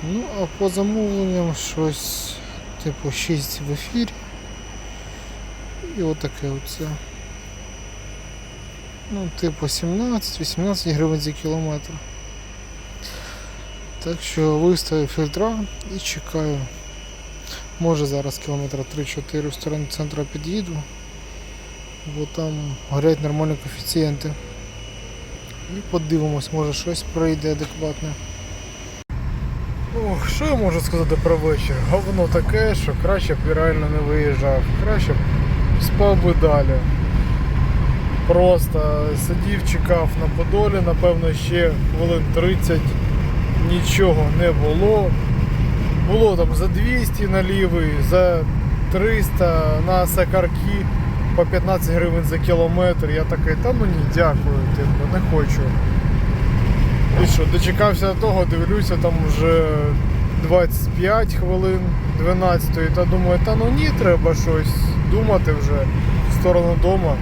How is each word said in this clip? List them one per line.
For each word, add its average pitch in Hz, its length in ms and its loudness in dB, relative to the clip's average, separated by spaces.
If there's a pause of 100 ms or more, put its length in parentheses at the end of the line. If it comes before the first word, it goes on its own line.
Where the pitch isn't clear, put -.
(120)
Ну, 226 100 -4 (200)
а 175 40 -4 (120)
по 196 100 0
замовленням 196 840 -2
щось - 800 -6 (500)
типу 147 260 -6
шість 147 580 -4
в 143 40 -4
ефірі. 233 360 -4 (1900)
І 185 40 -2
отаке 151 460 -4
оце. 139 360 -8 (2250)
Ну, 190 160 -6 (120)
типу 156 280 -4
сімнадцять, 208 720 -4
вісімнадцять 170 540 -2
гривень 156 260 0
за 151 120 -6
кілометр. 156 580 -6 (2250)
Так 165 160 -6
що 156 380 0
виставив 160 500 2
фільтра 160 440 -2 (440)
і - 20 -8
чекаю. 151 600 -6 (1200)
Може 160 260 0
зараз 139 320 -4
кілометра 139 460 -6 (100)
три-чотири 147 540 -6
в 139 60 -8
сторону 151 360 -6
центру 147 420 -6
під'їду, 175 400 -6 (1400)
бо 151 80 -6
там 156 280 -6 (380)
горять 151 320 2
нормальні 151 400 -2
коефіцієнти. 151 680 -4 (1500)
І - 20 -8 (100)
подивимось, 151 640 -2
може 151 200 -2
щось 165 320 -6 (100)
прийде 156 380 0
адекватне. 151 560 -6 (1900)
Ох, 196 320 -2
що - 160 -2
я 302 100 2
можу 185 260 2
сказати 160 420 0
про 165 140 4
вечір? 156 380 0 (160)
Говно 190 420 2
таке, 214 420 2
що - 180 0 (100)
краще 190 320 2
б - 40 -2 (160)
реально 160 360 2
не 151 80 0
виїжджав, 147 640 2 (220)
краще 202 280 2
б - 40 2 (680)
спав 196 420 4
би 175 160 4
далі. 139 380 4 (1500)
Просто 160 800 4 (200)
сидів, 196 340 0 (120)
чекав 170 360 2 (120)
на 160 240 0
Подолі, 202 420 2
напевно, 170 460 2
ще 170 400 2 (240)
хвилин 170 260 2 (120)
тридцять. 175 460 2 (920)
Нічого 175 560 4 (120)
не 170 140 4
було. 180 580 4 (1000)
Було 208 260 4
там 170 180 2
за 185 120 2
двісті 226 600 2
на 190 160 2
лівий, 180 480 2 (200)
за 180 280 4 (540)
триста 185 680 2 (240)
на 185 200 4
Сакарки 180 800 2 (500)
по 170 100 4
п'ятнадцять 180 480 0
гривень 170 300 2
за 165 140 0
кілометр. 170 720 2
Я 156 140 2
такий: - 380 0
"Та 247 100 2
ну 240 140 2
ні, 165 180 2 (100)
дякую, 160 460 2 (160)
типу, - 360 2
не 92 80 2 (100)
хочу". 156 300 2 (1600)
І - 20 4
що, - 260 4
дочекався 190 680 2
того, 196 240 2
дивлюся, 170 520 2
там 170 160 2 (160)
вже 160 380 4 (760)
двадцять 175 460 2
п'ять 208 460 2
хвилин 185 460 2 (380)
дванадцятої, 175 760 2
та 180 100 4
думаю, 180 400 4
та 220 120 2
ну 226 100 4 (100)
ні, 311 220 4
треба 170 360 4
щось 156 400 2 (360)
думати 202 420 4
вже 123 340 2 (440)
в - 100 2
сторону 175 420 2
дома. 180 400 2